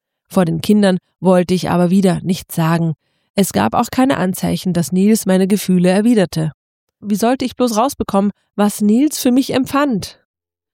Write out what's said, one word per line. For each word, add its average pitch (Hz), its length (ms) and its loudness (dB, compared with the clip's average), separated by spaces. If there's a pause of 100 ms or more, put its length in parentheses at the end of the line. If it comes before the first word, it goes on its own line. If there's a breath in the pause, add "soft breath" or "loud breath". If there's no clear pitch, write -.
(300)
Vor 185 160 0
den 165 160 -4
Kindern 202 360 2 (220)
wollte 180 340 2
ich 165 160 -2
aber 170 200 2
wieder 185 340 2
nichts - 320 -6
sagen. 165 380 0 (420)
Es 196 180 2
gab 214 200 0
auch - 180 -2
keine 269 260 0
Anzeichen, 180 560 -4
dass 170 200 -2
Nils 202 320 2
meine 190 220 2
Gefühle 185 420 2
erwiderte. 185 640 0 (500)
Wie 208 140 -4
sollte 240 300 -2
ich - 120 -8
bloß 240 200 -2
rausbekommen, 208 540 -2 (240)
was 208 260 0
Nils 233 380 2
für 254 120 0
mich 254 220 2
empfand? 262 680 -4 (520)